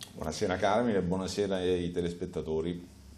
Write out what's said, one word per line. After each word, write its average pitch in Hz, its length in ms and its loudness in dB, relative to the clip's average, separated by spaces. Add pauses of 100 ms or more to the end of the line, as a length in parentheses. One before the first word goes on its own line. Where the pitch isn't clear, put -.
(160)
Buonasera 90 420 -2
Carmine 104 400 4
e 92 40 2
buonasera 92 540 0
ai 90 360 2
telespettatori. 85 1000 -2 (280)